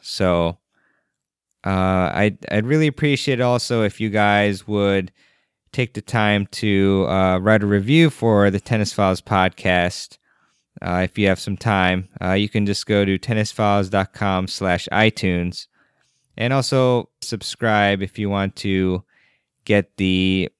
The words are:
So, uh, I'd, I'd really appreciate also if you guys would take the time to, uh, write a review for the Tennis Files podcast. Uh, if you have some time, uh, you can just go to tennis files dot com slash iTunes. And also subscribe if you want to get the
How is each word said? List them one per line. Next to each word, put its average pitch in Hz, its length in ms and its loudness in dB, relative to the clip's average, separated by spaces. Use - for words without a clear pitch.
So, 87 560 0
uh, 92 460 0
I'd, 104 260 -2
I'd 107 160 0
really 156 220 0
appreciate 139 520 -2
also 123 420 0
if 104 200 -4
you 107 80 -2
guys 104 580 0
would 98 440 0
take 123 220 -4
the 107 60 -8
time 104 520 0
to, 98 560 2
uh, 92 300 0
write 104 260 2
a - 20 -2
review 120 420 2
for 104 400 2
the 98 120 0
Tennis 107 320 -2
Files 95 280 0
podcast. 90 960 -2
Uh, 90 220 -2
if - 160 -4
you 101 80 2
have 95 140 2
some 98 160 -6
time, 92 520 0
uh, 92 120 -2
you 104 140 0
can 104 160 -2
just 101 220 -4
go 101 180 2
to 95 140 0
tennis 107 320 -2
files 101 380 0
dot 98 240 -2
com 95 340 -2
slash 92 460 -4
iTunes. 92 760 -2
And 120 160 -2
also 127 560 0
subscribe 101 800 0
if 98 180 -8
you 101 100 -2
want 98 260 -2
to 95 460 0
get 101 320 0
the 92 640 0